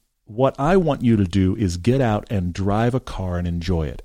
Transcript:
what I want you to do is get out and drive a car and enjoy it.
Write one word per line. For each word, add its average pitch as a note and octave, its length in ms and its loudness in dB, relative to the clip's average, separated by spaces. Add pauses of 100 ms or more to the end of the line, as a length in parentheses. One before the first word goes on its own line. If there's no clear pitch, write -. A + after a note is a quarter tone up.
(260)
what B2+ 340 0
I D#3+ 180 4
want D#3+ 240 0
you A#2 160 4
to G2+ 60 4
do F#2 320 2
is F2+ 220 -2
get A#2+ 240 2
out G#2+ 300 0
and F2+ 220 -2
drive G2+ 400 0
a C3 60 -2
car F2+ 400 -6
and F2 80 -4
enjoy E2+ 400 -2
it. A#1+ 180 -10